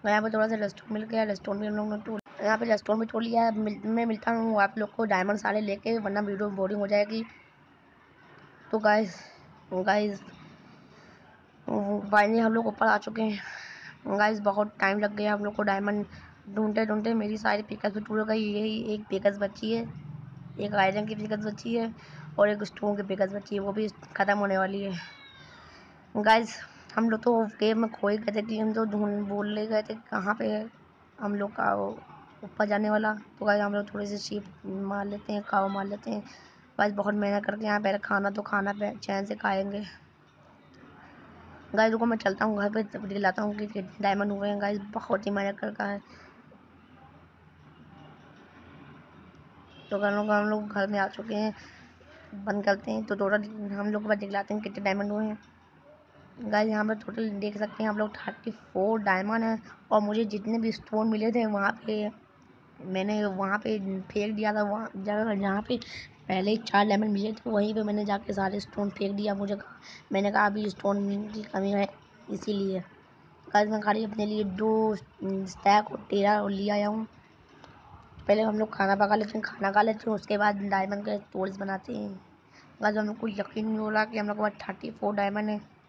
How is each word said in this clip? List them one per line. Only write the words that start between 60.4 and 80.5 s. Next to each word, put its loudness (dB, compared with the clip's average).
भी 0
stone 0
मिले 2
थे 2
वहाँ 2
पे, -2
मैंने 0
वहाँ 0
पे -2
फेंक -2
दिया 0
था, 2
वहाँ -2
जगह 0
जहाँ 0
पे -2
पहले 0
ही 2
चार 4
diamond 4
मिले 0
थे, -8
वहीं 2
पे 0
मैंने -2
जाके -2
सारे -2
stone -4
फेंक -2
दिया। 0
मुझे -2
कहा, -14
मैंने 2
कहा, 4
"अभी 0
stone 0
की -10
कमी -2
है, 2
इसीलिए।" -2
गाइस, 6
मैं 0
खाली 2
अपने -2
लिए 0
दो 2
stack 2
और -10
तेरह 4
और 0
ले -2
आया 2
हूँ। -2
पहले 6
हम 2
लोग 0
खाना 4
पका 4
लेते 0
हैं, -4
खाना -2
खा 6
लेते 0
हैं, 2
उसके -2
बाद 2